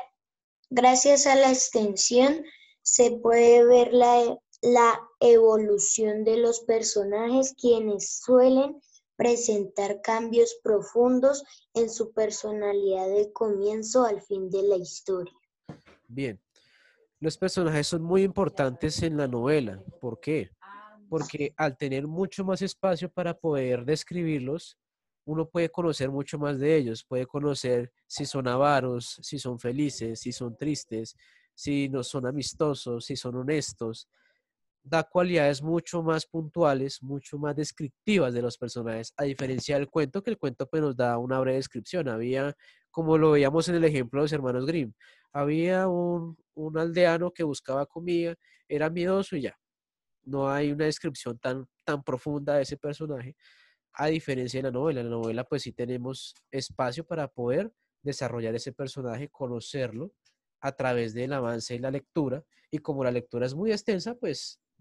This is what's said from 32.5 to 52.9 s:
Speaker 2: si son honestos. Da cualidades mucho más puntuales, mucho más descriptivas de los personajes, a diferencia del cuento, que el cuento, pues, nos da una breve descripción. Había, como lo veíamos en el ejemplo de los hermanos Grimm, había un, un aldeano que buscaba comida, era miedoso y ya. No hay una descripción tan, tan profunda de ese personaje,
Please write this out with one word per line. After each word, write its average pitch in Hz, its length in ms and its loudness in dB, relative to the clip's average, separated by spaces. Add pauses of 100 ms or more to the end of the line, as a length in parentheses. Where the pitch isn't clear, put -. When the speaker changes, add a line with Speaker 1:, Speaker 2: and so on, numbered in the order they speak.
Speaker 2:
si 139 100 -8
son 123 200 -8
honestos. 127 720 -6 (760)
Da 156 200 -2
cualidades 156 580 0
mucho 165 400 -4
más 160 240 -2
puntuales, 147 800 -2
mucho 139 340 -10
más 143 180 -4
descriptivas 151 800 -2
de 120 80 -2
los 120 160 -4
personajes, 113 580 -8
a 147 100 -4
diferencia 135 520 -4
del 143 140 -4
cuento, 156 320 -2
que 240 80 -4
el 214 80 -8
cuento, 135 280 -6
pues, 160 140 -2
nos 143 140 -2
da 120 240 0
una 131 200 -2
breve 131 180 0
descripción. 135 520 -6
Había, 127 460 -4 (340)
como 160 300 0
lo 156 120 6
veíamos 147 380 4
en 175 60 0
el 165 80 2
ejemplo 139 380 0
de - 20 2
los 151 100 -2
hermanos 127 320 -2
Grimm, 147 280 -4 (400)
había 165 540 0
un, 175 480 -2 (200)
un 156 240 -8
aldeano 170 520 2
que 170 120 -6
buscaba 139 420 -4
comida, 170 480 -4 (340)
era 151 220 -2
miedoso 180 460 -2
y 147 60 -4
ya. 107 140 -8 (680)
No 135 260 -4
hay 143 220 0
una 151 140 -2
descripción 143 520 -6
tan, 131 300 -8 (160)
tan 147 200 -4
profunda 143 520 -4
de 143 80 2
ese 147 140 -10
personaje, 143 580 -10 (580)